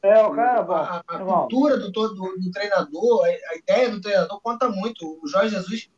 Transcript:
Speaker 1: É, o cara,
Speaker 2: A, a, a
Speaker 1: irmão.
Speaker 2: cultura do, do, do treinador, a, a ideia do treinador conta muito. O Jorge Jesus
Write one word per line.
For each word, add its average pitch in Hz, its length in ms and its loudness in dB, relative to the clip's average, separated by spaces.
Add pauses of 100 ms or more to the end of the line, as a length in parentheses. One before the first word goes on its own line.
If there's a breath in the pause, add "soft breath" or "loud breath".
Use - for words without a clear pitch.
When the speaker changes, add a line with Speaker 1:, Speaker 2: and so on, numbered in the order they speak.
Speaker 1:
É, 208 200 8
o 208 120 2
cara, 240 280 2
Speaker 2:
A, 170 340 -2
a, 202 120 -8
a 170 60 -8
Speaker 1:
irmão. 180 340 -2
Speaker 2:
cultura 262 300 2
do, 190 120 -8
do, 214 240 -4
do 185 380 -8
treinador, 196 720 0
a, 170 280 -2
a 165 40 -8
ideia 226 340 2
do 202 100 -8
treinador 196 420 0
conta 233 260 -2
muito. 190 540 -6
O 294 60 -10
Jorge 202 220 2
Jesus 196 480 -8